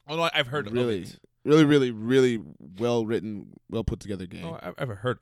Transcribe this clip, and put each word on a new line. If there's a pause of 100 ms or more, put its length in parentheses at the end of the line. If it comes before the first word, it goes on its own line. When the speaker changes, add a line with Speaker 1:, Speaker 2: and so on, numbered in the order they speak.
Speaker 1:
Oh,
no,
I've
heard
Speaker 2:
Really,
Speaker 1:
of
it. (260)
Speaker 2:
really,
really,
really (360)
well
written, (160)
well
put
together
game.
Speaker 1:
Oh,
I've,
I've
heard